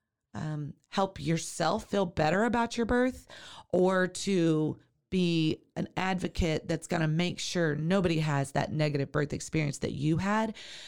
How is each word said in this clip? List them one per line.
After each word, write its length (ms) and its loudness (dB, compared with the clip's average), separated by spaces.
um, 400 -6
help 320 -2
yourself 720 -2
feel 160 2
better 400 2
about 320 0
your 80 0
birth 420 0
or 340 4
to 680 2
be 520 2
an 220 -4
advocate 720 0
that's 180 -4
gonna 200 0
make 300 0
sure 380 0
nobody 440 2
has 340 0
that 180 0
negative 400 0
birth 220 -2
experience 460 -2
that 120 -2
you 260 0
had? 380 0